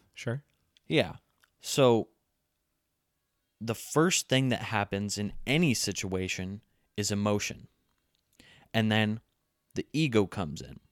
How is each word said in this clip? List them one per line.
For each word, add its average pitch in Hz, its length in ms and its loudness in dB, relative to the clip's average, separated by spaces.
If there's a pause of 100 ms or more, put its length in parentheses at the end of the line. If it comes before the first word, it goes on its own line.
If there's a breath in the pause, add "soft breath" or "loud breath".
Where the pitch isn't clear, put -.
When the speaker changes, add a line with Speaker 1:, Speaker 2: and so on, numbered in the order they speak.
(140)
Speaker 1:
sure. 123 300 -6 (440)
Speaker 2:
Yeah. - 280 0 (460)
So 120 480 4 (1500)
the 110 160 -4
first - 520 0
thing 131 220 2
that 113 140 0
happens 101 540 -2
in 104 160 -4 (120)
any 151 280 4
situation 92 880 -4 (360)
is 104 140 -2
emotion. 104 560 -2 (1080 loud breath)
And 110 180 2
then 107 280 2 (560)
the - 180 -4
ego 120 320 4
comes 78 360 -6
in. 64 180 -16 (120)